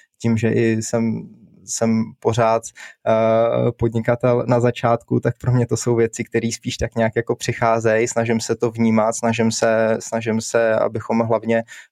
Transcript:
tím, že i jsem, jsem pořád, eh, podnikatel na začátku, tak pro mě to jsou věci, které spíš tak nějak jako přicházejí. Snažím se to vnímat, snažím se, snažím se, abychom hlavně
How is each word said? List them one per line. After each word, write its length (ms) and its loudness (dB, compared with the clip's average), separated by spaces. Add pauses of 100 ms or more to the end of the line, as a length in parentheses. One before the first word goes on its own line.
(220)
tím, 160 2
že 120 0
i 220 2 (100)
jsem, 480 -2 (360)
jsem 380 0 (160)
pořád, 420 2 (460)
eh, 640 2
podnikatel 760 0
na 120 2
začátku, 600 0
tak 220 -2
pro 100 -2
mě 160 2
to 100 -2
jsou 180 0
věci, 280 0
které 300 -2
spíš 240 -8
tak 180 -4
nějak 200 0
jako 200 -2
přicházejí. 720 0
Snažím 320 0
se 160 -4
to 160 -2
vnímat, 440 2
snažím 360 0
se, 480 0
snažím 420 -4
se, 340 0
abychom 440 -2
hlavně 440 0 (280)